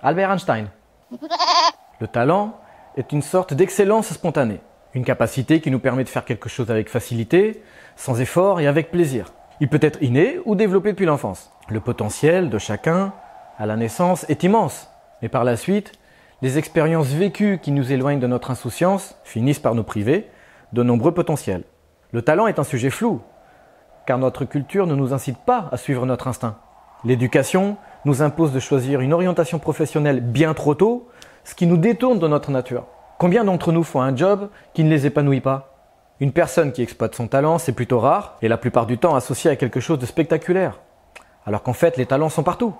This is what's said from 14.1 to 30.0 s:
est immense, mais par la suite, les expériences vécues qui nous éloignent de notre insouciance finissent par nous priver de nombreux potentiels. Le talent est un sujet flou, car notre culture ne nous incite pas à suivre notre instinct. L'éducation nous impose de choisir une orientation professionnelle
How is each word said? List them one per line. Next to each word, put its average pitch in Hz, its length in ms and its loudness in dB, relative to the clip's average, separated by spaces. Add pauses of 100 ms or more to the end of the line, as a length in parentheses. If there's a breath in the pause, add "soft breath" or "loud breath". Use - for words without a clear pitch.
est 147 140 0
immense, 185 480 0 (320)
mais 113 60 -6
par 123 160 0
la 123 120 2
suite, 202 360 -2 (500 soft breath)
les 131 160 0
expériences 156 540 0
vécues 196 500 0
qui - 80 -4
nous 139 220 0
éloignent 139 260 0
de 123 80 -2
notre 123 240 -2
insouciance 180 720 -2
finissent 127 380 -2
par 117 160 0
nous 110 80 -2
priver 117 440 -2 (440 loud breath)
de 120 100 0
nombreux 120 320 2
potentiels. 143 480 -4 (480)
Le 117 120 -4
talent 196 260 2
est 175 100 -2
un 147 60 0
sujet 131 260 -2
flou, 208 300 -2 (880 soft breath)
car 127 120 0
notre 131 260 -2
culture 147 420 -2
ne 160 80 0
nous 135 180 0
incite 131 240 -6
pas 233 360 -2
à - 40 -6
suivre 127 300 -4
notre 127 220 -4
instinct. 113 280 -6 (480)
L'éducation 135 720 2 (280 loud breath)
nous 143 180 2
impose 151 300 2
de 131 80 0
choisir 135 400 0
une 131 120 0
orientation 170 460 0
professionnelle 147 600 0